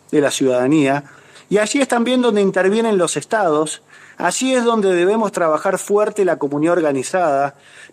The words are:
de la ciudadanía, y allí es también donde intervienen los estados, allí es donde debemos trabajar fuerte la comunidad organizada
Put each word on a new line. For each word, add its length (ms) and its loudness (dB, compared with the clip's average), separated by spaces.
de 80 2
la 120 2
ciudadanía, 720 0
y 100 2
allí 200 -2
es 80 0
también 340 0
donde 200 2
intervienen 560 0
los 180 0
estados, 680 -2
allí 360 -2
es 120 0
donde 280 2
debemos 380 0
trabajar 460 0
fuerte 480 0
la 120 0
comunidad 360 -2
organizada 800 -2